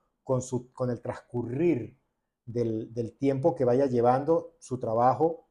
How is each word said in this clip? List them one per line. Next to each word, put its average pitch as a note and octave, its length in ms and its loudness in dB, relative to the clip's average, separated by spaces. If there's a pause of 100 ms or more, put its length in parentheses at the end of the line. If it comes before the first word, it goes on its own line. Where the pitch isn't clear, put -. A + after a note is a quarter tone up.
(240)
con B2+ 200 -2
su, - 300 -8
con B2 180 -4
el A2+ 100 -6
transcurrir A#2+ 960 -4 (480)
del, A2+ 480 -4
del A2+ 240 -6
tiempo C#3 380 2
que C3 100 0
vaya B2+ 220 4
llevando C3 720 2
su B2+ 200 -8
trabajo B2 720 0